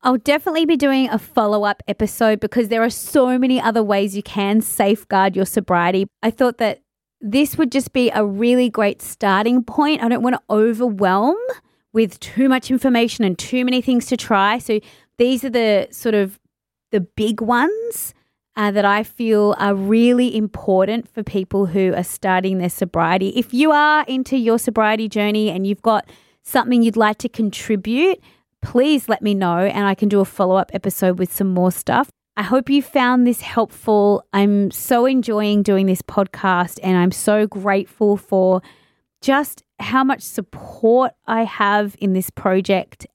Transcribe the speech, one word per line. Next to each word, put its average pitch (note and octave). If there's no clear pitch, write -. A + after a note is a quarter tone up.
I'll B3+
definitely D#4
be D#4
doing C4+
a A3
follow-up G#3
episode G#3+
because A3
there A3+
are A#3
so B3+
many B3+
other A3+
ways G3+
you G3+
can G#3
safeguard G3
your F#3+
sobriety. F#3
I A3
thought A#3+
that A3
this C4
would D4+
just C4+
be B3
a G#3+
really A3+
great G#3
starting G#3+
point. -
I A#3
don't A#3
want B3
to -
overwhelm G#3+
with A3
too C4
much B3+
information A#3+
and F#3
too B3+
many B3+
things A#3+
to B3+
try. A3+
So A3
these B3
are C4+
the A3
sort -
of G3
the G#3
big G#3+
ones, E4
uh, G#3
that G3+
I G3+
feel G#3
are G3+
really A#3
important G#3
for -
people G3
who F#3
are F3+
starting F#3+
their F3
sobriety. F3
If B3
you D4+
are D4+
into C4
your A3+
sobriety A3
journey G#3+
and F#3
you've G3
got G#3+
something B3
you'd A3+
like G#3+
to A#3+
contribute, A3+
please C#4
let A3+
me G#3
know F3
and G3+
I G3
can G#3
do G3+
a F#3+
follow-up F#3
episode F#3
with F3+
some G3
more F3+
stuff. -
I G#3+
hope B3+
you C#4
found B3
this A#3+
helpful. G#3
I'm G3+
so -
enjoying G#3+
doing G3
this F#3
podcast F#3
and F#3
I'm F3+
so G#3+
grateful G3+
for F#3
just C4+
how C4
much C4+
support -
I A3+
have G#3
in G3
this F#3
project. F#3+